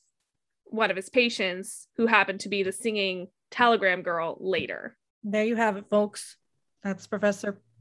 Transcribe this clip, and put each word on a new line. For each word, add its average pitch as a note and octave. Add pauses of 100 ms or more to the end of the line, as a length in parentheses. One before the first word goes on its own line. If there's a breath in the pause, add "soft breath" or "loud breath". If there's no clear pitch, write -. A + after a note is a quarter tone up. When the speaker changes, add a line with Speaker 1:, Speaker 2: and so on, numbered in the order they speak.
(680)
Speaker 1:
one A3
of F3+
his F#3
patients A3
who A3+
happened G3+
to -
be G3
the F#3+
singing G3 (220)
telegram G3+
girl E3
later. E3 (260)
Speaker 2:
There G#3+
you A3+
have G#3+
it, G3+
folks. - (460)
That's F#3+
Professor G3+ (180)